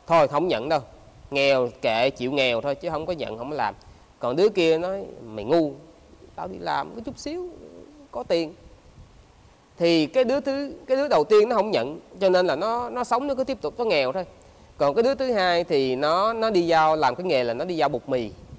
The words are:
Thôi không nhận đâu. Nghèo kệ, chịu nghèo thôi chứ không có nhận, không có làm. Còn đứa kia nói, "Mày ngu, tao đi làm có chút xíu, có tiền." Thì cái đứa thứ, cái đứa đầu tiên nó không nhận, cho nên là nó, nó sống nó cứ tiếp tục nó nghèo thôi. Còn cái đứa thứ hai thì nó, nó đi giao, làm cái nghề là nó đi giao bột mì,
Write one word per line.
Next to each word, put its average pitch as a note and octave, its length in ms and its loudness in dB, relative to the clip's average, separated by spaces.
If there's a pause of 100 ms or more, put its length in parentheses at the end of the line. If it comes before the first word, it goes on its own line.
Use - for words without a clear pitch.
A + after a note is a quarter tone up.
Thôi D#3+ 200 6
không D3 200 0
nhận C3 220 -2
đâu. D#3 100 0 (520)
Nghèo C#3 380 2 (120)
kệ, A#2+ 280 2
chịu B2+ 220 -6
nghèo B2+ 300 0
thôi C#3 140 -4
chứ D#3+ 140 -8
không D#3 160 -6
có F3+ 80 -4
nhận, A2 240 -8
không B2 120 -10
có D3+ 60 -8
làm. G#2+ 200 -4 (440)
Còn B2+ 160 -4
đứa G3 140 4
kia E3 280 2
nói, F#3+ 280 -6 (200)
"Mày G#2+ 200 -10
ngu, D3+ 260 2 (640)
tao E3 120 -10
đi F#3 120 -12
làm D#3 360 -6
có A#3 100 -14
chút - 140 -12
xíu, F4 300 -10 (640)
có - 120 -10
tiền." E3+ 300 -2 (1200)
Thì E3+ 280 4
cái C4 180 0
đứa B3+ 160 0
thứ, C#4 340 -4 (140)
cái C4 100 0
đứa C#4+ 100 0
đầu - 160 4
tiên G#3+ 260 6
nó B3 60 0
không G#3+ 160 0
nhận, B2+ 280 -2 (200)
cho F#3+ 100 2
nên F3+ 180 4
là D3 80 2
nó, A#3 340 -4
nó B3 140 -6
sống B3 240 -2
nó C4+ 80 -2
cứ B3+ 80 -2
tiếp B3+ 180 -6
tục - 160 -6
nó A#3+ 80 -2
nghèo C#3+ 260 0
thôi. F3+ 140 -4 (520)
Còn C#3+ 180 2
cái A#3 80 2
đứa C4+ 120 2
thứ C4 180 -2
hai F3+ 300 2
thì C3+ 320 2
nó, E3+ 380 0
nó A3+ 160 -2
đi F3 180 2
giao, D#3+ 280 4
làm C3+ 200 2
cái F3+ 100 -6
nghề C#3 180 2
là A#2 100 -2
nó C3+ 120 -6
đi F3+ 100 -6
giao D3 140 2
bột C3 200 -6
mì, A#2+ 220 -4 (280)